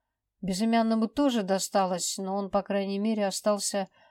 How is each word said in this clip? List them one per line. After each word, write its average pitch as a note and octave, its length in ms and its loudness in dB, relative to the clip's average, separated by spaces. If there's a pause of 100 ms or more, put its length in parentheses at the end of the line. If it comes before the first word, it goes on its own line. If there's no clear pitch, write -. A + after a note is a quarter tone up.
(420)
Безымянному A3+ 640 2
тоже B3 360 2
досталось, F#3 760 0
но F#3+ 180 -4
он, G3+ 140 -4
по G3 140 0
крайней G3 360 -2
мере, G#3+ 280 0
остался G3+ 640 -2 (220)